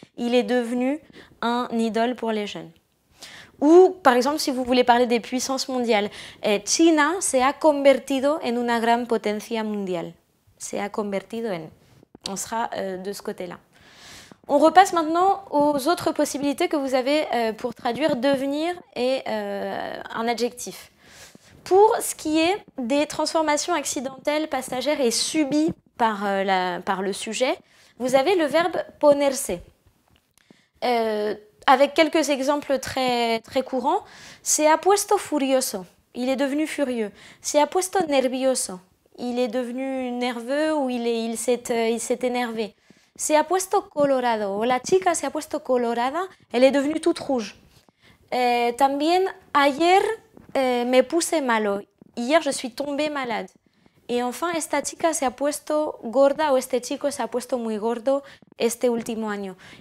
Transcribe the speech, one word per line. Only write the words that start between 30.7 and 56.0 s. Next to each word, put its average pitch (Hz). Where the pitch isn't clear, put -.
Euh, 220
avec 277
quelques 311
exemples 285
très, 240
très 262
courants, 262
se -
ha 311
puesto 403
furioso, 262
il 247
est 262
devenu 285
furieux. 247
Se -
ha 294
puesto 370
nervioso, 254
il 247
est 247
devenu 254
nerveux 247
ou 269
il 240
est, 226
il 233
s'est, 240
euh, 233
il 226
s'est 240
énervé. 233
Se -
ha 302
puesto 381
colorado, 247
o 220
la 254
chica 370
se 302
ha 269
puesto -
colorada, 247
elle 247
est 269
devenue 285
toute 339
rouge. 202
Euh, 240
también 285
ayer, 294
euh, 247
me 254
puse 320
malo, 214
hier 269
je 285
suis 262
tombée 285
malade. 233
Et 240
enfin, 247
esta 285
chica 330
se 285
ha 254
puesto 294